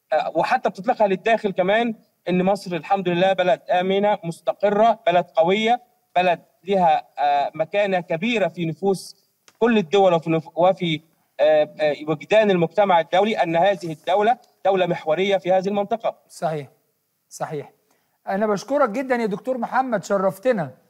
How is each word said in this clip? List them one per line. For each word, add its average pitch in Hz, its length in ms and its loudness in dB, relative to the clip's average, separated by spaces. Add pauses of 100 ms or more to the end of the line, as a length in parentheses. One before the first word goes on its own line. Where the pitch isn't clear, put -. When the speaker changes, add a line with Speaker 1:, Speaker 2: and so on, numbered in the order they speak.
(120)
Speaker 1:
آه، 151 240 -2
وحتى - 320 0
بتطلقها 214 380 0
للداخل 202 460 0
كمان، 214 420 0 (340)
إن 180 140 0
مصر 190 340 -2
الحمد 185 320 -4
لله 180 240 2
بلد 180 280 0 (100)
آمنة، 190 540 0
مستقرة، 202 840 0
بلد 175 180 2
قوية، 214 580 0 (340)
بلد 180 260 2 (220)
لها، 175 440 2 (100)
آه، 143 360 0
مكانة 185 460 -2
كبيرة 175 480 -2
في 170 180 -6
نفوس 190 500 -4 (420)
كل 226 200 2
الدول 190 360 4
وفي 165 160 -2 (100)
نف-، - 180 -10
وفي، 175 420 0 (400)
آه، 156 400 2
آه، 151 160 0 (120)
وجدان 202 420 2
المجتمع 185 500 2
الدولي 190 420 0
أن 165 140 -2
هذه 180 360 0
الدولة 208 460 0 (260)
دولة 185 220 2
محورية 175 500 0
في 180 160 -2
هذه 190 160 0
المنطقة. 202 500 -4 (100)
Speaker 2:
صحيح، 156 400 -6 (600)
صحيح. 151 440 -12 (560)
أنا 196 180 -2
بشكرك 240 440 -2
جدًا 254 260 -4
يا 233 100 -2
دكتور 233 320 -6
محمد، 233 460 -4
شرفتنا. 190 680 -2 (160)